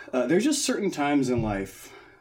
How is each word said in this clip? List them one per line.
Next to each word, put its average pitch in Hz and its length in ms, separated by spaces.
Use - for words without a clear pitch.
Uh, 127 140
there's 180 180
just 302 200
certain 208 280
times 143 380
in 117 120
life 98 500